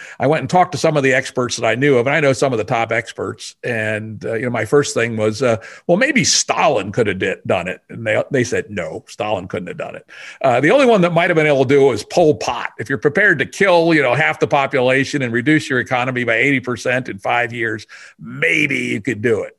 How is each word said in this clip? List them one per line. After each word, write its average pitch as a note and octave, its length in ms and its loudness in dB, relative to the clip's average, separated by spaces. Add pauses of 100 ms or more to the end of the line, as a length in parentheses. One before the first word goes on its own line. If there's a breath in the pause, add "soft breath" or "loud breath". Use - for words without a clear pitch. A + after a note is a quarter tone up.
(200 loud breath)
I B2 80 0
went D3 140 2
and C3 80 -6
talked F3+ 240 2
to C3+ 40 -4
some D#3 180 0
of C#3+ 60 2
the C3 120 2
experts B2+ 420 -2
that A#2 100 -4
I A2 80 2
knew C3 240 4
of, A#2 80 2
and C#3 100 0
I D#3+ 40 0
know C#3+ 120 2
some C3+ 220 0
of A2 60 0
the G2+ 40 -2
top A2+ 280 -2
experts. A2+ 720 -8
And, A2 600 -6
uh, A#2 120 -4
you A2 80 -4
know, B2 80 -4
my A2+ 140 -4
first C#3+ 280 2
thing A#2 240 -2
was, G#2+ 240 -2
uh, A#2 160 2 (300 loud breath)
"Well, F3 100 4
maybe C4 260 0
Stalin A#2 680 0
could A2 160 0
have F#2+ 100 -2
di-, F#2+ 200 -4 (100)
done F#2 200 0
it." F2 220 -8
And A2+ 160 -14
they, A2 240 0
they B2+ 140 0
said, G#2+ 260 -4
"No, F#2+ 380 -8
Stalin G#2 400 -6
couldn't F2+ 200 -8
have E2 120 -10
done - 160 -10
it." - 100 -20 (380 loud breath)
Uh, B2+ 180 2
the D3+ 80 4
only C4+ 160 6
one A3+ 160 6
that E3+ 100 4
might F3 200 2
have E3+ 40 0
been D3+ 120 4
able C3+ 180 4
to B2+ 80 2
do C#3 140 8
it - 20 4
was A#2 140 -2
Pol D#3 320 4
Pot. - 420 -6
If A#2+ 100 -10
you're C3+ 120 -4
prepared F3+ 400 2
to A#2+ 80 -4
kill, E3+ 480 2
you C#3+ 80 4
know, B2 100 2
half D3+ 260 0
the C#3+ 80 2
population C3+ 760 0
and A#2 100 -2
reduce C#3 340 2
your B2+ 120 -2
economy B2 440 -2
by A#2 120 0
eighty C3 240 2
percent B2 500 -4
in G2+ 80 -10
five A#2+ 340 -2
years, A2+ 360 -6 (320 loud breath)
maybe C#3+ 580 -2
you B2 240 -6
could G#2+ 220 -4
do A2 180 0
it. - 180 -12